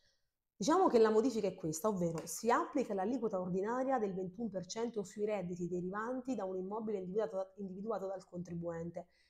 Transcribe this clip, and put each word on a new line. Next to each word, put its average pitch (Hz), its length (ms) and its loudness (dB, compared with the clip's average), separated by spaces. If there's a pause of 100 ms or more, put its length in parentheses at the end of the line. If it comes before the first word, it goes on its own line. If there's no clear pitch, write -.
(560)
diciamo 320 320 6
che 240 100 6
la 220 120 8
modifica 220 360 4
è 185 80 0
questa, 170 340 -2
ovvero 170 380 0
si - 240 -2
applica 262 440 2
l'aliquota 214 440 0
ordinaria 226 600 0
del 196 160 0
ventuno 185 340 -4
per 185 160 -6
cento 226 400 -4
sui 208 220 -6
redditi 180 420 -2
derivanti 214 640 -4
da 202 120 -2
un 190 100 -4
immobile 208 400 -4
individuato, 190 600 -2
individuato 196 500 -4
dal 190 180 -6
contribuente. 170 840 -6 (220)